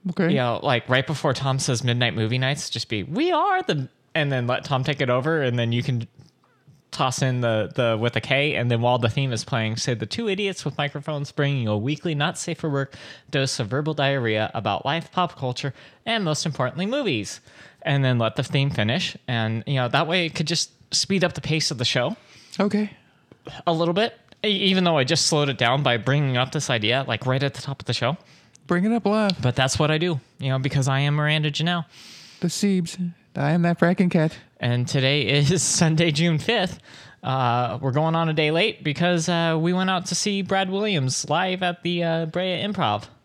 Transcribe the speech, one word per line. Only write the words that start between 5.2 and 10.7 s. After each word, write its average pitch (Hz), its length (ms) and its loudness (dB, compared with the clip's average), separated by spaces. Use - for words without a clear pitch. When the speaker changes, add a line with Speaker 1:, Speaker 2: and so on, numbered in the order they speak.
Speaker 2:
and 123 160 0
then 117 140 0
you 120 100 2
can 120 260 -2
toss 131 320 0
in 127 180 0
the, 110 320 0
the 113 260 0
with 117 160 0
a 117 60 0
K, 139 340 0
and 120 140 0
then 117 120 2
while 120 180 4
the 117 100 2
theme 135 240 -2
is 110 100 -4
playing, 113 340 -2
say, 123 180 -2
"The 110 100 -6
two 226 240 -6
idiots 196 340 -4
with 147 140 -6